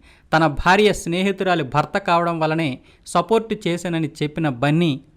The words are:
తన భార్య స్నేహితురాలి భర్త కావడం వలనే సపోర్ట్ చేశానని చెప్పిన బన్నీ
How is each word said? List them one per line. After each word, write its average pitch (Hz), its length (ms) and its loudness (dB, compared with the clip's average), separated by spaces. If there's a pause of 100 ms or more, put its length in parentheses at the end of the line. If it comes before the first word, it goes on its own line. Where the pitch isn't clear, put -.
(320)
తన 160 140 4
భార్య 185 460 4
స్నేహితురాలి 185 720 -2
భర్త 147 340 -2
కావడం 170 420 0
వలనే 160 280 0 (380)
సపోర్ట్ 220 480 0 (120)
చేశానని 170 440 -2 (120)
చెప్పిన 151 260 -2
బన్నీ 143 520 0 (160)